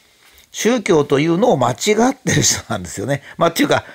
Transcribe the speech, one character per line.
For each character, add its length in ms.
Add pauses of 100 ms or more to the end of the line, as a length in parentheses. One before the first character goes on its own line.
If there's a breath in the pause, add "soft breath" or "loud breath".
(520 soft breath)
宗 300
教 220
と 160
い 60
う 120
の 120
を 60
間 160
違 380
っ 60
て 160
る 100
人 260
な 80
ん 60
で 60
す 120
よ 60
ね。 160 (140 loud breath)
ま 120
あ、 20
っ 20
て 100
い 40
う 20
か、 160 (100 loud breath)